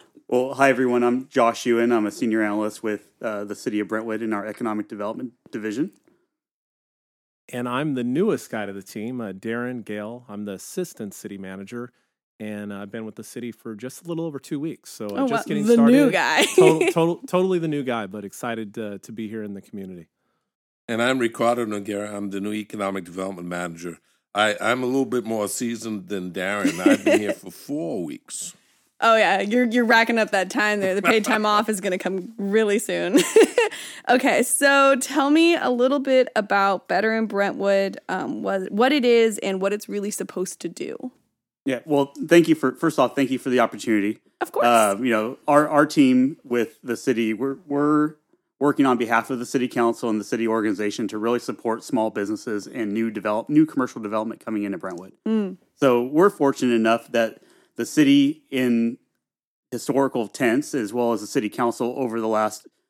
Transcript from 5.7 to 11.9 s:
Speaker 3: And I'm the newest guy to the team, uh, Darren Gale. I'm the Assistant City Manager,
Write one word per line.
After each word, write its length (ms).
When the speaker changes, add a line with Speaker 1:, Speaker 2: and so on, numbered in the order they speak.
Speaker 3:
And 160
I'm 260
the 100
newest 460
guy 160
to 80
the 80
team, 400
uh, 120
Darren 500
Gale. 460
I'm 160
the 80
Assistant 600
City 240
Manager, 540